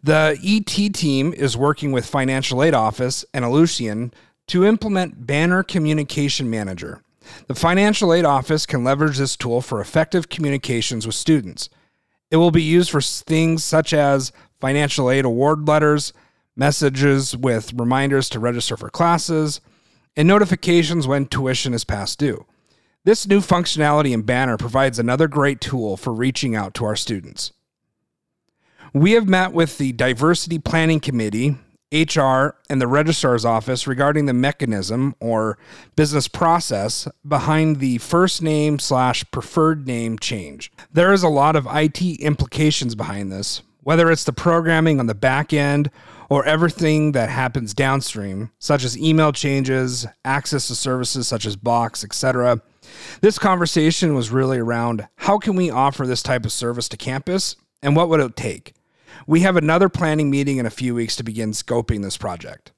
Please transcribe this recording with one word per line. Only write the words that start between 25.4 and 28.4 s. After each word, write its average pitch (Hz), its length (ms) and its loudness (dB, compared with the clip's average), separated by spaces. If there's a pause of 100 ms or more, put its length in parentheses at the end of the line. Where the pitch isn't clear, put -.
tool 110 360 -4
for - 140 -6
reaching 123 440 -2
out 98 180 -6
to 117 120 -6
our 107 100 -2
students. - 560 -8 (1400)